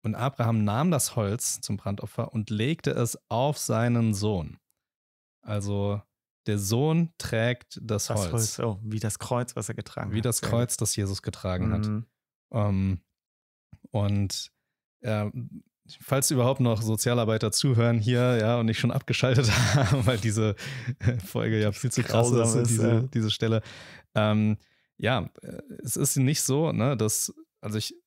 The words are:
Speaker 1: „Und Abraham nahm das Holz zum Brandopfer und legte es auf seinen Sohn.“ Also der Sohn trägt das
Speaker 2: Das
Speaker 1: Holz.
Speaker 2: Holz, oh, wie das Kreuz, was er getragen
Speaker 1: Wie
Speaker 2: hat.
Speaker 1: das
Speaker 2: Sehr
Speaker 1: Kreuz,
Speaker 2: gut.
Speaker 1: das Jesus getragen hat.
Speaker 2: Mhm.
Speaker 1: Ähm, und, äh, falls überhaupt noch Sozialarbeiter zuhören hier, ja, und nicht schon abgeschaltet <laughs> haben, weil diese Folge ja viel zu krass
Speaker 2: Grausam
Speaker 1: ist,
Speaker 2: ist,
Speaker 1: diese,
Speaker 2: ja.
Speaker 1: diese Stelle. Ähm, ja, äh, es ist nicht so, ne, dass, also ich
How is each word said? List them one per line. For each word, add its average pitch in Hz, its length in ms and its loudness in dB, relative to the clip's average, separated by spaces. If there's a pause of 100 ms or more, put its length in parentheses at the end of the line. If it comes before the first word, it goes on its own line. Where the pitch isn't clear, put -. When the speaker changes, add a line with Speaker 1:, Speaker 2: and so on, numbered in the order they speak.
Speaker 1:
„Und 107 120 -2
Abraham 113 480 0
nahm 123 280 2
das - 240 0
Holz 104 460 -2
zum 104 160 -6
Brandopfer - 560 -6
und 110 160 -4
legte 135 420 -2
es 120 260 -2 (120)
auf 131 280 0
seinen 117 560 2
Sohn.“ 98 440 -2 (840)
Also 101 600 -2 (460)
der 104 120 0
Sohn 151 580 2
trägt - 680 -2
das 107 240 -2
Speaker 2:
Das 113 80 -2
Speaker 1:
Holz. 92 180 0
Speaker 2:
Holz, 113 260 -2
oh, 107 240 -2
wie 107 160 -4
das 107 200 -4
Kreuz, 120 360 -4
was 110 140 -6
er 110 60 -8
getragen - 380 -8
Speaker 1:
Wie 110 80 -2
Speaker 2:
hat. 120 40 -4
Speaker 1:
das 120 160 0
Speaker 2:
Sehr - 80 -2
Speaker 1:
Kreuz, 117 280 0
Speaker 2:
gut. - 40 -6
Speaker 1:
das 104 140 -2
Jesus 98 260 -2
getragen 95 480 -2
hat. 107 220 0
Speaker 2:
Mhm. 107 140 -4 (480)
Speaker 1:
Ähm, 95 480 0 (920)
und, 101 600 -2 (500)
äh, 107 280 -2 (720)
falls 135 300 0
überhaupt 131 300 2
noch 117 200 4
Sozialarbeiter 110 680 2
zuhören 117 480 4
hier, 123 380 2
ja, 117 220 2
und 113 80 0
nicht 113 120 0
schon 120 120 2
abgeschaltet 123 600 2
<laughs> 110 240 2
haben, 131 300 4
weil 127 120 4
diese 107 380 0 (720)
Folge 110 360 0
ja 104 100 2
viel 120 200 -4
zu 120 120 0
krass 117 280 4
Speaker 2:
Grausam 113 240 4
Speaker 1:
ist, - 0 -
Speaker 2:
ist, 117 140 2
Speaker 1:
diese, 113 100 2
Speaker 2:
ja. 117 340 2
Speaker 1:
diese 110 180 0
Stelle. 110 300 0 (540)
Ähm, 107 420 2 (400)
ja, 110 320 -2 (140)
äh, - 180 -14 (220)
es 127 140 -6
ist - 200 0
nicht 135 260 2
so, 147 300 0
ne, 117 240 0
dass, - 360 -2 (280)
also 107 160 -6
ich - 180 -6 (100)